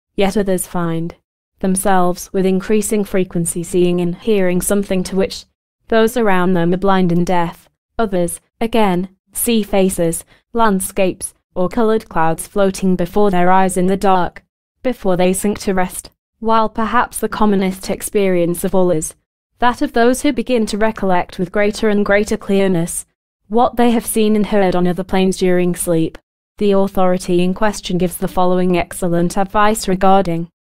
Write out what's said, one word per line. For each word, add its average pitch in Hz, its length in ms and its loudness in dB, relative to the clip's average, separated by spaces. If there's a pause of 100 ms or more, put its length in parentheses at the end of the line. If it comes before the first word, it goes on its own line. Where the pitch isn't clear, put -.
(140)
yet 190 220 0
others 196 300 0
find 170 480 -4 (460)
themselves 185 720 0
with 190 140 0
increasing 202 580 0
frequency 185 580 -2
seeing 175 380 0
and 175 160 -2
hearing 185 440 0
something 196 440 -2
to - 120 -8
which - 280 -4 (440)
those 226 280 2
around 190 380 2
them 170 200 2
are 180 40 -2
blind 190 340 2
and 175 140 2
deaf. 175 420 -2 (300)
Others, 185 420 -2 (200)
again, 202 480 0 (240)
see 226 300 0
faces, 190 600 0 (280)
landscapes, 196 840 -2 (200)
or 185 140 -2
colored 220 400 0
clouds 165 380 0
floating 190 500 0
before 208 340 0
their 180 200 4
eyes 190 260 2
in 180 100 2
the 196 100 0
dark, 190 480 0 (380)
before 208 340 -2
they 185 160 2
sink 208 280 -2
to - 120 -2
rest, 185 380 -4 (280)
while 220 300 0
perhaps 214 500 -2
the 220 100 -4
commonest 196 600 0
experience 180 760 -2
of 190 100 -2
all 185 160 4
is 160 240 -4 (440)
that 240 220 0
of 285 140 -2
those 247 260 2
who 294 140 0
begin 233 320 -2
to 214 100 -6
recollect 196 640 -2
with 180 120 -4
greater 208 380 0
and 208 160 2
greater 208 320 0
clearness 190 720 -2 (420)
what 240 280 0
they 240 140 4
have 226 140 0
seen 214 320 0
and 208 100 0
heard 185 300 2
on 180 100 2
other 180 180 -2
planes 190 340 0
during 180 360 2
sleep. 165 440 -2 (400)
The 202 140 2
authority 185 720 2
in 180 120 0
question 202 420 -2
gives 175 220 -2
the 185 100 -4
following 180 480 0
excellent 170 640 -2
advice 208 500 0
regarding 185 640 2 (300)